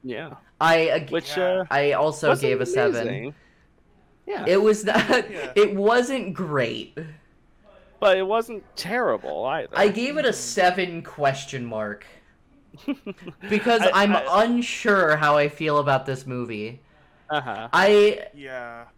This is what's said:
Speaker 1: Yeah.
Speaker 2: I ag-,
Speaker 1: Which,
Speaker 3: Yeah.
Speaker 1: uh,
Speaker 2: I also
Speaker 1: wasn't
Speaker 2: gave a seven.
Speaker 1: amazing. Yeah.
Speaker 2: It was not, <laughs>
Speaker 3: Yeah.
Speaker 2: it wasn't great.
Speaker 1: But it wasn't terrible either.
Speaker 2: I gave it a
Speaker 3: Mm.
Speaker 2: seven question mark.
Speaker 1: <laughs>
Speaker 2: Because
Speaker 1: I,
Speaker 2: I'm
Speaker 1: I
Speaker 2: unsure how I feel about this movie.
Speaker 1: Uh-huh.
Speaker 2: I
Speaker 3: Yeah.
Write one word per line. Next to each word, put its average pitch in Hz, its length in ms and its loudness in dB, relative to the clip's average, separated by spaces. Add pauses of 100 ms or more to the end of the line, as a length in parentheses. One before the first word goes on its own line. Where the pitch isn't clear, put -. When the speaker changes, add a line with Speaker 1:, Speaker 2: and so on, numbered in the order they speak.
Speaker 1:
Yeah. 135 320 -10 (240)
Speaker 2:
I 165 300 4
ag-, 147 220 -2
Speaker 1:
Which, 165 260 -4
Speaker 3:
Yeah. 185 240 0
Speaker 1:
uh, 175 100 -4
Speaker 2:
I 143 220 2
also 147 360 0
Speaker 1:
wasn't 139 200 0
Speaker 2:
gave 127 120 0
a 127 40 -2
seven. 117 420 0
Speaker 1:
amazing. 113 280 -8 (920)
Yeah. 392 200 -8
Speaker 2:
It 190 140 4
was 214 220 4
not, 196 140 2
<laughs> - 340 2
Speaker 3:
Yeah. 160 240 -10
Speaker 2:
it 202 200 4
wasn't 220 580 0
great. 131 640 -4 (1040)
Speaker 1:
But 190 160 4
it 190 100 0
wasn't 226 380 -4 (100)
terrible 123 720 -4
either. 143 320 -4
Speaker 2:
I 202 100 6
gave 240 300 -2
it 294 80 -2
a 226 60 2
Speaker 3:
Mm. - 20 -2
Speaker 2:
seven 180 720 0
question 135 600 -4
mark. 107 400 -6 (800)
Speaker 1:
<laughs> - 0 - (640)
Speaker 2:
Because 214 320 2
Speaker 1:
I, 185 220 4
Speaker 2:
I'm 202 100 4
Speaker 1:
I 170 300 2
Speaker 2:
unsure 208 720 2
how 147 220 4
I 147 100 4
feel 147 300 -2
about 139 280 2
this 135 220 -6
movie. 117 540 -8 (480)
Speaker 1:
Uh-huh. 120 420 -4
Speaker 2:
I 208 640 4
Speaker 3:
Yeah. 123 540 -14 (100)